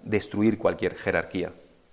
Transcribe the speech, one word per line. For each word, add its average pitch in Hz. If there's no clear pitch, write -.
destruir 107
cualquier 92
jerarquía. 85